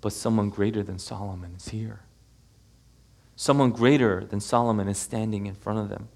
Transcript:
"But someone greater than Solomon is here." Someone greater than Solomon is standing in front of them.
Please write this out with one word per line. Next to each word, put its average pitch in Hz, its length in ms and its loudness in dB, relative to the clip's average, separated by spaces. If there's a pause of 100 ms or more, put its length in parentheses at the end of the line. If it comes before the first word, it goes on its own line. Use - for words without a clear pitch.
"But 107 120 -2
someone 110 380 2
greater 104 320 0
than 95 160 -6
Solomon 92 580 -10
is - 120 -14
here." 110 320 -8 (1400)
Someone 139 340 4
greater 113 540 4
than 101 160 -4
Solomon 110 480 2
is 101 100 -2
standing 107 480 -4
in 98 80 -8
front 107 240 -4
of 104 100 -4
them. 101 280 -10